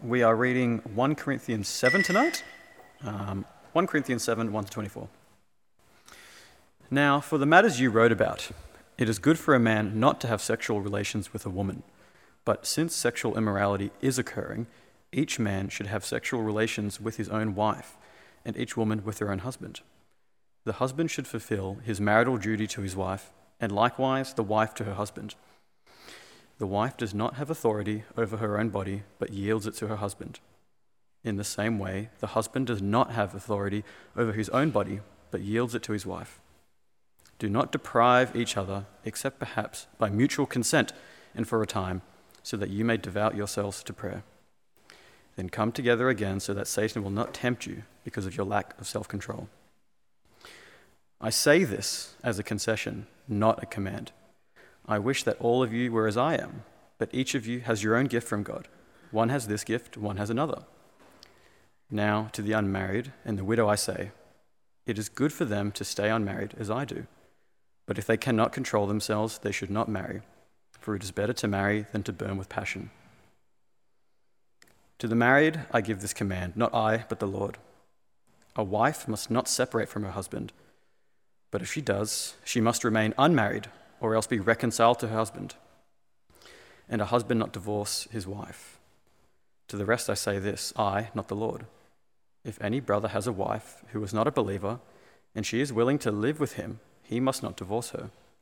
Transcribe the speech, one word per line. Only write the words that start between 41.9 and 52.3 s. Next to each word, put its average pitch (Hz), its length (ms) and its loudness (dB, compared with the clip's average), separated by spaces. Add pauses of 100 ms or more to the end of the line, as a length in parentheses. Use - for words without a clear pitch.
so - 140 -6
that 98 120 -4
you 101 140 -2
may 117 140 2
devote 101 380 0
yourselves 101 480 -4
to - 100 -10
prayer. 95 300 -8 (1120)
Then 92 100 -6
come 110 240 0
together 120 380 4
again 98 320 0
so 101 120 -4
that 101 140 -4
Satan 107 360 0
will 98 60 -4
not 104 240 -2
tempt - 340 -4
you - 160 -10 (200)
because 110 220 -6
of 95 100 -6
your 101 100 -2
lack 98 360 -2
of 98 40 -12
self-control. 110 600 -8 (1700)
I 110 80 -2
say 151 340 6
this - 580 -4
as 113 160 0